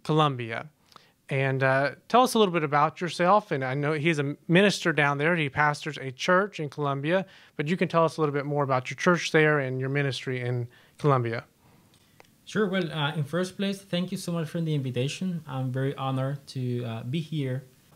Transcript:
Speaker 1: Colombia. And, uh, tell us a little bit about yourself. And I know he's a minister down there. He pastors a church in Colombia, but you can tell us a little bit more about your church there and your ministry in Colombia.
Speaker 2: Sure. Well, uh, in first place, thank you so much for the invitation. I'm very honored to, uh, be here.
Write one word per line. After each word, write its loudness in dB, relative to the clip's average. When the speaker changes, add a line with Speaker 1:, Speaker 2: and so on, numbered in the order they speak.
Speaker 1:
Colombia. -2
And, 0
uh, 2
tell 6
us 2
a 4
little 4
bit 0
about 0
yourself. 2
And -2
I -4
know 0
he's 0
a -4
minister 4
down 2
there. 2
He -2
pastors 0
a -8
church 0
in -6
Colombia, -2
but 2
you 0
can 0
tell 4
us -2
a -2
little 0
bit -2
more 0
about 0
your -10
church 2
there 6
and -2
your -4
ministry -2
in -4
Colombia. 2
Speaker 2:
Sure. -2
Well, -2
uh, -2
in -2
first -4
place, -4
thank -4
you -6
so -6
much -2
for -6
the 0
invitation. -4
I'm -4
very -2
honored -4
to, -4
uh, -8
be -4
here. -4